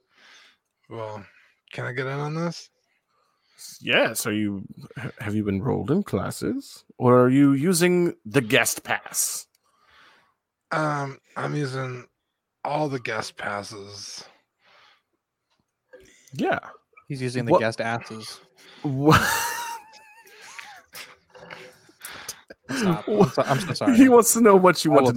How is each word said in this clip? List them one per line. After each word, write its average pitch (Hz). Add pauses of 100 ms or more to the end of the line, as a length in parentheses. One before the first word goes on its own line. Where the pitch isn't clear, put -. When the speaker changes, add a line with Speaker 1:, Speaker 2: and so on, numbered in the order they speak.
(880)
Speaker 1:
Well, 107 (480)
can 123
I 123
get 131
in 135
on 151
this? 170 (1120)
Speaker 2:
Yes. 131
Are 110
you, 104 (400)
h-, - (100)
have 107
you 104
enrolled 95
in 196
classes, - (140)
or 123
are 127
you 139
using 175 (120)
the 107
guest 117
pass? - (1200)
Speaker 1:
Um, 147 (180)
I'm 143
using 131 (580)
all 151
the 135
guest 110
passes. 101 (2000)
Speaker 2:
Yeah. 247 (500)
Speaker 3:
He's 131
using 123
the 117
Speaker 2:
What 120
Speaker 3:
guest 113
asses. 110 (420)
Speaker 2:
What? 139 (3500)
Speaker 3:
Stop. 220
I'm 220
Speaker 2:
What? 170
Speaker 3:
so, 135
I'm 135
so 156
sorry. 254
Speaker 2:
He 262
wants 240
to 226
know 208
what 180
you 156
Speaker 3:
I -
Speaker 2:
want 139
Speaker 3:
will 123
Speaker 2:
to 120